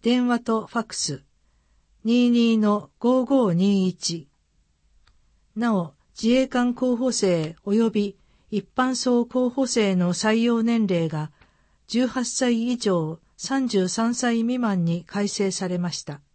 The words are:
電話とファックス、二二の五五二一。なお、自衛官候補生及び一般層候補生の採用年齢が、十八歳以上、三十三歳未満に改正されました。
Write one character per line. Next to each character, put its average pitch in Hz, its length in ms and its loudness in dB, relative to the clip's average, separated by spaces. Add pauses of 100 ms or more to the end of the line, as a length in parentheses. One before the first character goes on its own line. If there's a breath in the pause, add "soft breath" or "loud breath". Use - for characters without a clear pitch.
電 247 240 2
話 240 140 0
と 220 260 -2
フ - 120 -6
ァ - 20 -2
ッ 226 40 -6
ク - 120 -14
ス、 - 260 -6 (800)
二 240 280 2
二 233 280 4
の 208 400 0
五 254 260 2
五 240 280 2
二 190 340 2
一。 170 420 -6 (1300)
な 226 200 0
お、 170 200 -2 (260)
自 226 140 4
衛 262 140 4
官 247 260 0
候 254 220 0
補 247 160 0
生 165 520 0
及 220 260 2
び 208 260 -2 (340)
一 196 240 -4
般 254 220 0
層 240 300 0
候 254 240 -2
補 262 160 -2
生 208 280 0
の 180 200 2
採 220 300 0
用 233 180 2
年 226 240 0
齢 170 220 0
が、 156 220 -6 (560 soft breath)
十 247 200 0
八 240 180 -4
歳 240 480 -2
以 240 60 -4
上、 165 420 -2 (160)
三 269 320 -4
十 190 180 0
三 226 280 -2
歳 240 240 -2
未 233 200 -2
満 202 260 0
に 170 200 -2
改 202 240 -4
正 196 220 -2
さ 185 180 -6
れ 180 100 -4
ま 175 140 -4
し - 100 -10
た。 143 180 -14 (140)